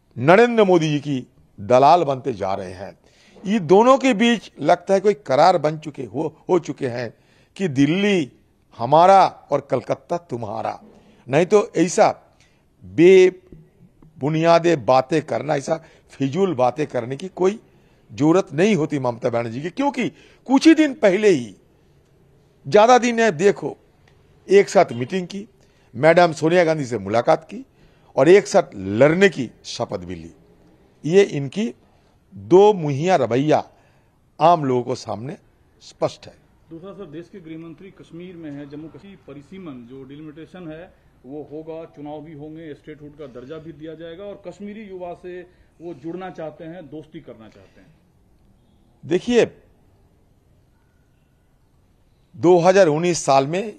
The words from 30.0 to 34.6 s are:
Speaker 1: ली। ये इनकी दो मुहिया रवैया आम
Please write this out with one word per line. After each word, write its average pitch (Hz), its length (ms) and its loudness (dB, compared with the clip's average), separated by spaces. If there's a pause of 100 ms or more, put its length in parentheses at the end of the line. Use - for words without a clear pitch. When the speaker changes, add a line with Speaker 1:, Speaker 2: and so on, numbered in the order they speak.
Speaker 1:
ली। 82 180 -20 (720)
ये 185 180 4
इनकी 147 500 -6 (640)
दो 185 380 4
मुहिया 160 420 -2
रवैया 131 540 0 (720)
आम 160 240 4